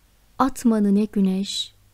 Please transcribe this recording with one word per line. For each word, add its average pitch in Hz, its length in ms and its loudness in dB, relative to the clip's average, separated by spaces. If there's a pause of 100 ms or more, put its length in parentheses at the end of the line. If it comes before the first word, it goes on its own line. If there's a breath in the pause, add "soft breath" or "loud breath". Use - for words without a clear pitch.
(380)
"Atman'ı 220 560 0
ne 208 100 2
güneş, 190 680 -4 (200)